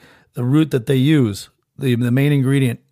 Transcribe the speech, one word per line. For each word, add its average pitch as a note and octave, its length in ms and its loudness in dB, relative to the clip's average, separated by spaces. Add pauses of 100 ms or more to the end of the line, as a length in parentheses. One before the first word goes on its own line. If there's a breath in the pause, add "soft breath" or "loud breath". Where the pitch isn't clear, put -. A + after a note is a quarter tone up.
(340 soft breath)
the B2 100 -6
root D3 260 0
that B2+ 160 -4
they C3+ 100 0
use, C3 520 0 (280)
the, B2+ 200 -2
the B2 160 -2
main C#3 180 2
ingredient C3+ 500 0 (120)